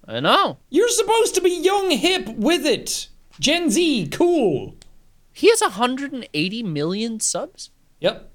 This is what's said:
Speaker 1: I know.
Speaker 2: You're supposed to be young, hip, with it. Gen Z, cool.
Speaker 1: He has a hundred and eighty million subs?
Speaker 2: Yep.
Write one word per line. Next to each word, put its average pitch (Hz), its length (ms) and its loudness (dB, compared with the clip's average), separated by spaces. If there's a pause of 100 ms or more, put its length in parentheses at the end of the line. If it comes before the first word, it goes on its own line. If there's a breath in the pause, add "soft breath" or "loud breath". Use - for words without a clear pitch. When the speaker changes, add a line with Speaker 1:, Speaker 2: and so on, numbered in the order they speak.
Speaker 1:
I 110 140 -8
know. 269 360 2 (120)
Speaker 2:
You're 381 200 2
supposed 440 460 0
to 370 60 0
be 359 80 2 (120)
young, 381 300 2
hip, 311 380 0
with 240 360 0
it. - 440 -4 (300)
Gen 320 300 0
Z, 254 440 0
cool. 214 640 2 (580)
Speaker 1:
He 359 160 4
has 453 120 4
a 403 100 2
hundred 254 420 -2
and 254 200 -10
eighty 185 300 -4
million 196 560 -4
subs? - 500 -6 (300)
Speaker 2:
Yep. - 360 -4